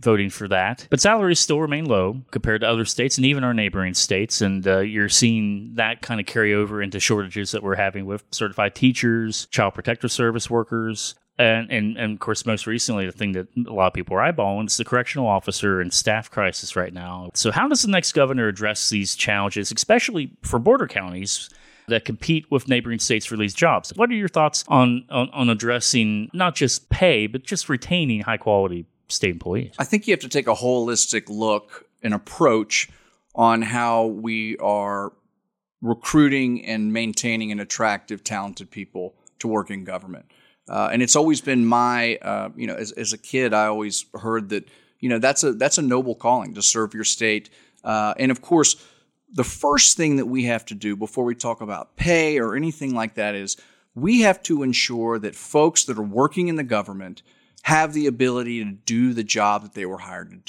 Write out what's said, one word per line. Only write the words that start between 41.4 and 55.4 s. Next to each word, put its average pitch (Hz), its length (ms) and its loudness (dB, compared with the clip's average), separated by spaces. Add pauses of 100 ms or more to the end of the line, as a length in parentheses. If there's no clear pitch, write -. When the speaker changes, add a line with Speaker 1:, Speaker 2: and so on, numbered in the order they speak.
Speaker 2:
been 127 240 2
my, 120 520 2
uh, 104 400 -6
you 117 100 -8
know, 101 80 -6
as, 107 160 -8
as 107 220 -6
a 107 60 -8
kid, 127 360 0
I 107 120 4
always 107 380 -2 (100)
heard 110 340 -4
that, 101 200 -6 (300)
you 131 100 -4
know, 117 120 2
that's 135 240 2
a, 139 80 2
that's 127 260 2
a 165 40 0
noble 127 340 2
calling 117 380 0
to 101 80 -8
serve 110 300 0
your 110 120 -6
state. 107 460 0 (340)
Uh, 107 340 0
and 131 140 2
of 123 100 -6
course, 160 320 4 (580)
the 123 120 0
first - 520 2
thing 156 200 2
that 131 100 0
we 123 200 -2
have 117 180 -2
to 113 100 -14
do 104 220 -4
before 107 260 -4
we 120 140 -2
talk 117 240 -6
about 104 340 -10
pay 160 460 2
or 113 160 -2
anything 147 400 -4
like 113 180 -4
that 104 220 -2
is 98 200 -6 (380)
we 214 280 4
have 190 200 4
to 143 220 0
ensure 117 560 0
that 104 160 -8
folks - 480 2